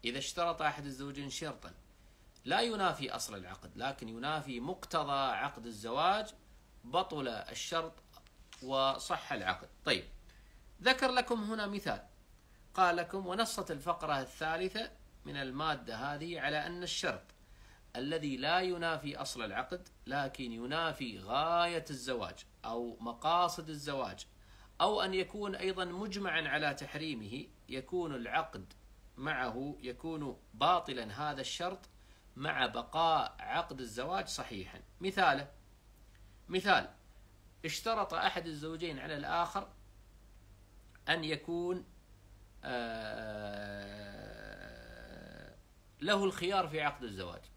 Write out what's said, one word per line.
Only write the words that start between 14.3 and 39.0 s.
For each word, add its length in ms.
من 120
المادة 580
هذه 440
على 260
أن 180
الشرط 400
الذي 420
لا 220
ينافي 580
أصل 260
العقد، 440
لكن 440
ينافي 680
غاية 680
الزواج 560
أو 340
مقاصد 680
الزواج، 560
أو 200
أن 120
يكون 420
أيضا 300
مجمعا 640
على 240
تحريمه، 760
يكون 460
العقد 580
معه، 640
يكون 560
باطلا 800
هذا 100
الشرط 380
مع 300
بقاء 760
عقد 400
الزواج 480
صحيحا." 540
مثاله، 500
مثال، 400
اشترط 480
أحد 340
الزوجين 520